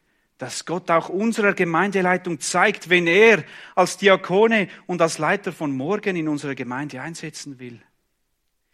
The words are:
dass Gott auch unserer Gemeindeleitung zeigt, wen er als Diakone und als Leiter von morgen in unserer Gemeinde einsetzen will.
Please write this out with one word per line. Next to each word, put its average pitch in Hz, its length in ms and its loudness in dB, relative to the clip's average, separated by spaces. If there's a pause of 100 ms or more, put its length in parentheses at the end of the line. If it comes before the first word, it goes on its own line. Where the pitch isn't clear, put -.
(380)
dass - 280 -12
Gott 175 240 -4
auch 165 180 2
unserer 208 440 0
Gemeindeleitung 180 880 0
zeigt, 190 480 0
wen 175 180 2
er 190 380 6 (320)
als 180 220 0
Diakone 196 720 2 (180)
und 175 140 -4
als 165 180 0
Leiter 175 340 -2
von 147 220 -6
morgen 185 420 -4
in 160 100 -4
unserer 143 300 -6
Gemeinde 127 440 -10
einsetzen 151 600 -14
will. 120 200 -18 (920)